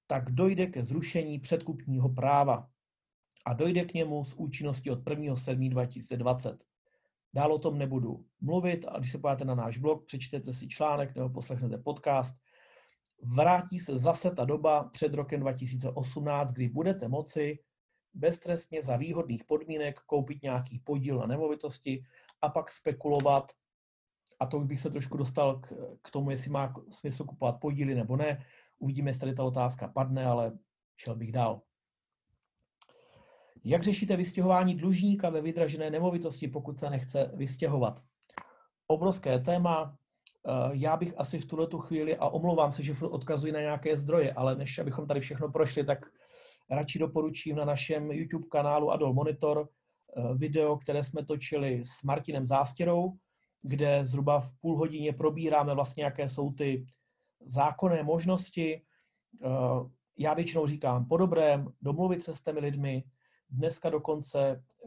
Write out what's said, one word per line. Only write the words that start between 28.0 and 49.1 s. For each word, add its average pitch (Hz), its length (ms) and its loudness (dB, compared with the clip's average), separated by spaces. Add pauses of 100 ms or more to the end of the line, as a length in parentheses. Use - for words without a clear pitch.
ne. 147 280 -2 (340)
Uvidíme, 139 320 -2
jestli 127 100 -6
tady 135 140 -2
ta 131 100 -2
otázka 127 440 -2
padne, 131 360 -2
ale 117 340 0 (380)
šel 117 200 -8
bych 113 160 -6
dál. 113 300 0 (2000)
Jak 170 180 2
řešíte 196 340 2
vystěhování 180 580 4
dlužníka 185 560 4
ve 156 100 0
vydražené 156 500 0
nemovitosti, 165 580 0
pokud 143 300 -8
se 143 120 -4
nechce 135 440 -2
vystěhovat? 135 680 -2 (840)
Obrovské 156 520 2
téma. 160 580 2 (500)
Eh, 131 260 0
já 147 240 2
bych 175 200 -2
asi 143 220 -4
v - 80 -8
tuhletu 165 320 -2
chvíli, 156 380 0
a 156 120 0
omlouvám 160 440 2
se, 147 100 -6
že 143 120 -2
furt 156 180 -4
odkazuji 151 400 -2
na 151 80 -2
nějaké 151 380 0
zdroje, 147 340 4
ale 131 240 0
než 139 220 -6
abychom 143 280 -4
tady 143 140 0
všechno 139 320 -4
prošli, 147 320 2
tak 135 220 0 (640)
radši 147 280 -2
doporučím 156 580 0
na 147 80 0
našem 147 480 0
YouTube 160 380 -4
kanálu 147 400 4
Adol 143 220 2